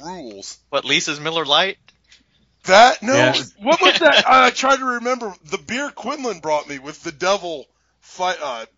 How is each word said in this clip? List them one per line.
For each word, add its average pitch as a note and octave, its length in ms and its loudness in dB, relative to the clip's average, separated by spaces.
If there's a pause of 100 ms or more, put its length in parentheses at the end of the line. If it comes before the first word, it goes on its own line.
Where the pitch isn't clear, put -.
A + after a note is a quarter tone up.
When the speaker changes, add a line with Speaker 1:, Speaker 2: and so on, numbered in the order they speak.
Speaker 1:
rules. C#3 560 -16 (120)
Speaker 2:
What, C#3 140 -4
Lisa's C#3+ 360 -2
Miller D#3+ 260 -4
Lite? E3 320 0 (840)
Speaker 1:
That? A#3 380 6
No. A#3+ 120 0
Speaker 3:
Yeah. - 200 4 (260)
Speaker 1:
What C4 200 2
was D4+ 200 4
that? D4+ 240 4
Speaker 2:
<laughs> - 40 0
Speaker 1:
I B3+ 220 6
tried C4+ 280 0
to C4 60 -8
remember. A#3+ 500 -6 (160)
The G3 80 -6
beer A#3 320 -8
Quinlan B3 500 -8
brought D3+ 280 -2
me C#3+ 100 -10
with C#3+ 240 -16
the E3 100 -10
devil E3+ 540 -4 (340)
fight, F3+ 400 -6
uh, A#2+ 260 -8 (120)